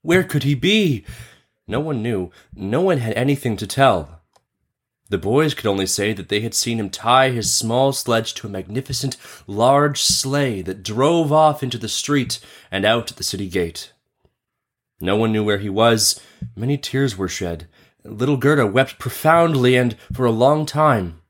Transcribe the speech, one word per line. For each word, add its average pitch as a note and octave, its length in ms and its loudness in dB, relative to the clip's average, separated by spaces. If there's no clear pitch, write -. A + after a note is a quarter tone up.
Where F3+ 220 2
could D#3 180 -2
he C#3 140 0
be? E3+ 480 2
No G#2 100 -4
one D3 240 -4
knew. G2+ 300 -4
No G#2+ 280 -4
one F3+ 180 2
had A2+ 160 -4
anything C3 440 0
to G#2+ 100 -6
tell. G2+ 420 2
The G2 80 -2
boys C3+ 340 0
could - 140 -6
only G2 200 0
say G2+ 280 -2
that F#2 160 -12
they G#2 100 0
had A2+ 140 -6
seen A#2 260 -2
him G2+ 80 -4
tie B2+ 400 2
his A#2 240 -2
small B2+ 400 0
sledge A#2 420 -2
to - 120 -12
a G#2 40 -10
magnificent, G2+ 680 -8
large C3+ 540 2
sleigh C3 600 -2
that F#2+ 200 -8
drove C#3 480 2
off D3+ 320 4
into A#2+ 140 -4
the A2 140 -8
street C#3 500 -2
and G2 160 0
out A2+ 240 2
at - 80 -20
the - 40 -10
city G2 240 -6
gate. F2 460 -6
No F#2 120 0
one A2 160 2
knew G#2+ 140 0
where G#2 140 0
he G#2 100 -6
was. A2 500 2
Many C3 220 -2
tears C3+ 400 -2
were F#2+ 100 -4
shed. E2+ 400 -8
Little B2+ 360 -2
Gerda C#3 280 2
wept B2 320 0
profoundly D#3 800 2
and B2 180 2
for B2 140 -2
a A#2 80 2
long C#3 320 4
time. B2 640 0